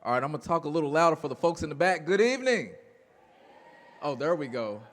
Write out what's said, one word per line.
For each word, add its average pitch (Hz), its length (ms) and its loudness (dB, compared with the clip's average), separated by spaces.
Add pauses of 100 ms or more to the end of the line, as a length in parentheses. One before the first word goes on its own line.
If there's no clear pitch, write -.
All 120 100 -2
right, 127 100 2
I'm 147 80 -4
gonna 151 100 -8
talk 170 220 -2
a 151 40 -4
little 151 220 0
louder 160 240 6
for 151 140 -6
the 131 80 -6
folks 170 260 0
in 160 60 -6
the 147 80 -8
back. 170 280 2
Good 190 160 2
evening. 240 500 2 (1300)
Oh, 143 140 -4
there 151 180 0
we 147 140 -6
go. 113 340 -6 (100)